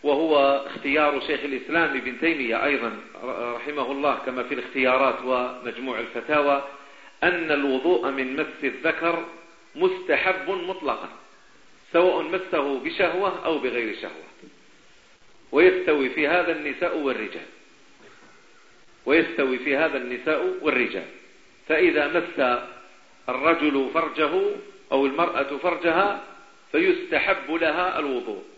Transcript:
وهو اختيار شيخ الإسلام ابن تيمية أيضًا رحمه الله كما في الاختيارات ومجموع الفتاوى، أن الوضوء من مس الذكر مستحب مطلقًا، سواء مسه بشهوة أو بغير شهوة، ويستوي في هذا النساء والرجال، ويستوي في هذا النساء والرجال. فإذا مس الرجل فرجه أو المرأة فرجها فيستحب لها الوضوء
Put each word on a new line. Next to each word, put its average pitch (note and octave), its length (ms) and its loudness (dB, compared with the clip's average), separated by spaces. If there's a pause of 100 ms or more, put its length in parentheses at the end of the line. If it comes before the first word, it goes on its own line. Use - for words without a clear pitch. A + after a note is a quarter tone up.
وهو C#3+ 640 4
اختيار C#3+ 600 0
شيخ C#3+ 160 -2
الإسلام D3 540 0
ابن B2 220 -6
تيمية C3+ 460 0
أيضًا A#2 320 0 (580)
رحمه C3+ 360 -4
الله C#3 340 0
كما B2+ 180 -4
في C3+ 100 -6
الاختيارات B2+ 640 2 (100)
ومجموع B2 760 -4
الفتاوى، C#3 640 0 (600)
أن E3+ 280 0
الوضوء C#3+ 600 2
من C3 240 -4
مس D3 280 -6
الذكر E3 640 -2 (500)
مستحب F3+ 760 0
مطلقًا، F3 600 -4 (840)
سواء E3+ 300 4
مسه D#3 560 -2
بشهوة E3+ 680 -2
أو D#3+ 120 2
بغير A#2 440 -2
شهوة، - 280 -12 (1200)
ويستوي D3+ 580 4
في D3+ 180 0
هذا E3+ 240 2
النساء D3+ 460 -4
والرجال، A#2 500 -4 (1600)
ويستوي C3+ 540 2
في C3+ 180 0
هذا D3 200 0
النساء B2 640 -2
والرجال. B2 440 0 (600)
فإذا D#3 400 4
مس D3 520 0 (680)
الرجل C#3 640 2
فرجه D#3 480 0 (500)
أو C3+ 140 4
المرأة C#3 520 0
فرجها F3 680 0 (480)
فيستحب E3 800 2
لها E3 480 0
الوضوء A#2 440 -4 (140)